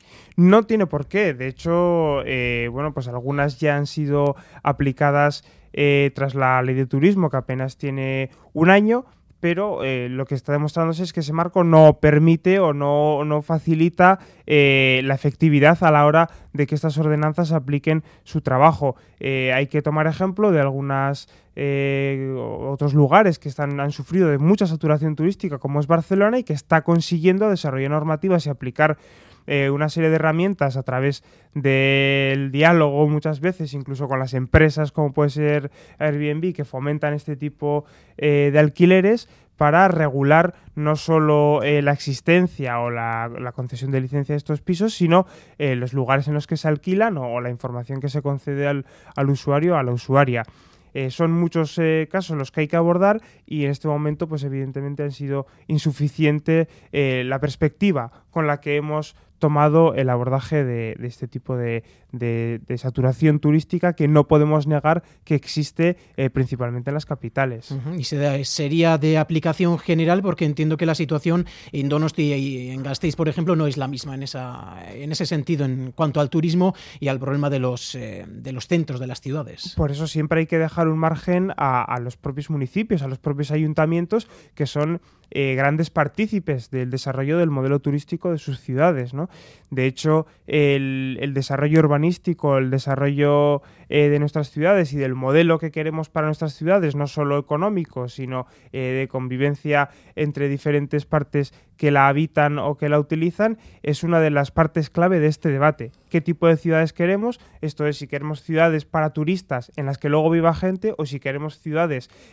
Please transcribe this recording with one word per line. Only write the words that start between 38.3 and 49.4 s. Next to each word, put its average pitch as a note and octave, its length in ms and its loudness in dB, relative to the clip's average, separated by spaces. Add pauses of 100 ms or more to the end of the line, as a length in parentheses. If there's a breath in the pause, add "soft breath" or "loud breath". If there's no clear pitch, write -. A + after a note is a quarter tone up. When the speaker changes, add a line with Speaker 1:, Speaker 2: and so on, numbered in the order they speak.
Speaker 1:
de D3 60 4
alquileres F#3 720 4 (260 soft breath)
para D#3+ 320 6
regular D#3 680 4 (180 soft breath)
no D3+ 220 0
solo, D3+ 640 2
eh, D3 220 2
la C#3+ 80 4
existencia C#3+ 880 0
o A#2+ 100 -2
la, A#2 400 -4 (100)
la B2 120 -8
concesión B2+ 400 -8
de C3 100 0
licencia C#3 320 -4
de D3 40 -2
estos D3 240 -4
pisos, F#3+ 340 -2
sino, F3 320 4 (320 loud breath)
eh, C3+ 160 0
los B2 180 -6
lugares C3+ 340 0
en D3+ 60 -2
los D3 140 -4
que E3 100 -4
se - 100 -6
alquilan F#3 520 0
o, B2 140 -6
o B2 60 -4
la B2 120 -4
información B2 500 -8
que C#3+ 80 -4
se C#3 140 -4
concede C#3+ 420 -4
al, C#3+ 220 -2 (280 loud breath)
al C#3 140 0
usuario D3 460 0